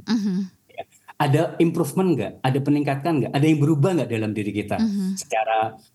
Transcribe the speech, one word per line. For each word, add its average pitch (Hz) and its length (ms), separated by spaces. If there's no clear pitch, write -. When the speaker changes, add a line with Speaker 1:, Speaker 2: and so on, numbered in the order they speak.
Speaker 1:
Mhm. 196 480
Speaker 2:
Ya. - 160
Ada 147 260
improvement 170 560
nggak? 107 200
Ada 135 180
peningkatan 143 580
nggak? 117 140
Ada 143 140
yang 160 120
berubah 147 360
nggak 123 160
dalam 110 220
diri 104 200
kita? 101 240
Speaker 1:
Mhm. 196 400
Speaker 2:
Secara 110 640